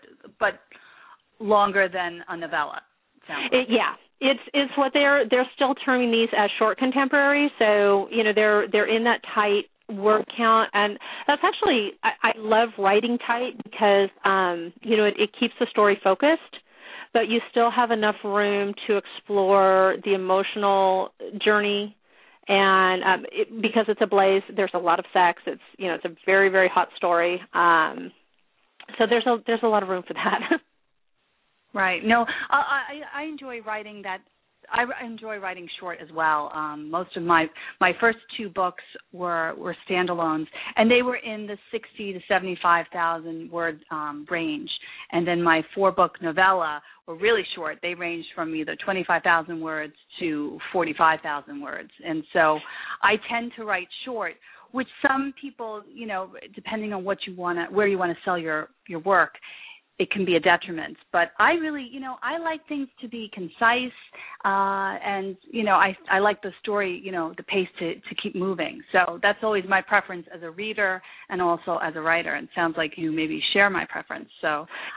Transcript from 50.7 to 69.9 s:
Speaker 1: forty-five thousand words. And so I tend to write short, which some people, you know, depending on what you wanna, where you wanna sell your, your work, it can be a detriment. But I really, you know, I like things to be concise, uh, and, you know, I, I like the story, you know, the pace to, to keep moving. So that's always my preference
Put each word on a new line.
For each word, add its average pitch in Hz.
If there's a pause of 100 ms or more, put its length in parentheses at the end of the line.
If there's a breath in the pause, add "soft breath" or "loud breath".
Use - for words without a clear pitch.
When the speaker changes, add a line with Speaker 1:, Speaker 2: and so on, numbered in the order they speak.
Speaker 1:
forty-five 160
thousand 143
words. - (160)
And 160 (100)
so 156 (420 loud breath)
I 208 (160)
tend 233
to 226
write 185 (180)
short, 214 (400 loud breath)
which 254 (120)
some 269
people, 220 (100)
you 233
know, 190 (200)
depending 214
on 190
what 190
you 190
wanna, 175
where 202
you 196
wanna 175 (100)
sell 180
your, 156 (180)
your 170
work, 180 (680 loud breath)
it 185
can 196
be 175
a 160
detriment. 165 (140)
But 170 (100)
I 233
really, 311
you 262
know, 262
I 285
like 320
things 277 (140)
to 254
be 220
concise, 233 (500 loud breath)
uh, 196
and, 196 (140)
you 226
know, 202
I, 190 (140)
I 190
like 208
the 202 (140)
story, 202
you 190
know, 165
the 175
pace 190 (100)
to, 170
to -
keep -
moving. 175 (100)
So 175
that's 208
always 208
my 190
preference 185 (100)